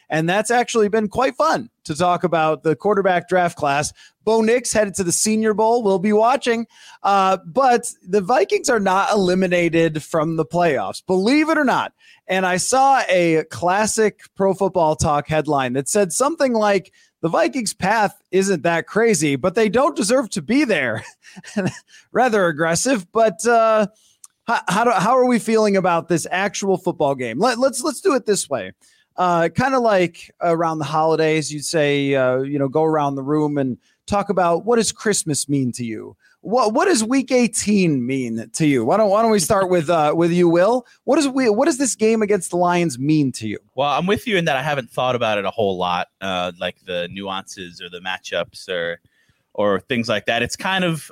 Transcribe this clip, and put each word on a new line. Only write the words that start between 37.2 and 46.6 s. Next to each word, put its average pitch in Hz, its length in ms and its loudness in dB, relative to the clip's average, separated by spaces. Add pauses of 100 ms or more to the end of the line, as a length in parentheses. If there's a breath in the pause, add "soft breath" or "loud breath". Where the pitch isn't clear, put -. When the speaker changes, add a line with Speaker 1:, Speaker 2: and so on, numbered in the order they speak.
Speaker 1:
eighteen 196 760 2
mean 120 480 -4
to 160 120 0
you? 131 200 2
Why 156 100 2
don't, 214 140 2
why 208 120 2
don't 226 100 4
we 214 80 4
start 190 300 0
with, 170 200 0
uh, 156 260 2
with 170 160 2
you, 175 160 4
Will? 196 400 2 (160 soft breath)
What 269 140 2
does 285 100 2
we, 262 220 0
what 214 160 2
does 302 120 0
this 269 180 -2
game 220 260 2
against 202 300 -2
the 175 60 -2
Lions 175 400 0
mean 139 360 0
to 110 160 -8
you? 98 100 -8 (160)
Speaker 2:
Well, 139 140 -2
I'm 147 160 -2
with 202 220 -2
you 208 100 0
in 170 80 0
that 151 100 0
I 131 80 -4
haven't 143 260 -4
thought 127 280 -2
about 110 220 0
it 98 40 -4
a 95 80 -4
whole 98 260 -2
lot, 90 300 -2 (140)
uh, 92 360 -4
like 90 280 -6